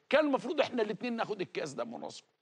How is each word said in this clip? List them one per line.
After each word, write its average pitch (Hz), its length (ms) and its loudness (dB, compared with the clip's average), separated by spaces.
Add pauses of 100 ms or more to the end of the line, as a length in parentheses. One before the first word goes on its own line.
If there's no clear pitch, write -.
كان 302 180 6
المفروض 269 340 2
احنا 233 220 2
الاتنين 220 340 -2
ناخد 208 240 -4
الكاس 160 320 -6
ده 117 120 -4
مناصفه، - 420 -10 (160)